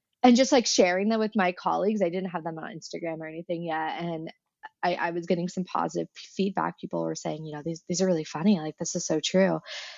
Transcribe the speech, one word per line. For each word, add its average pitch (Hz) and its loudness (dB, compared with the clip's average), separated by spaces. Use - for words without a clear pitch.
and 247 10
just, 262 4
like, 247 6
sharing 190 4
them 220 2
with 214 -2
my 185 4
colleagues. 185 0
I 175 2
didn't 185 -4
have 170 -6
them 160 -8
on 160 -10
Instagram 165 -8
or 160 -10
anything 170 -6
yet, 160 -4
and 160 -6
I, 180 2
I 170 -2
was 170 -4
getting 175 0
some 185 -6
positive 170 -4
p-, - -18
feedback. 175 -2
People 170 -6
were 165 -2
saying, 156 -6
you 151 -10
know, 147 -10
"These, 165 -8
these 180 -2
are 190 4
really 165 2
funny, 175 2
like, 156 -6
this - -6
is 175 -4
so 156 0
true." 180 4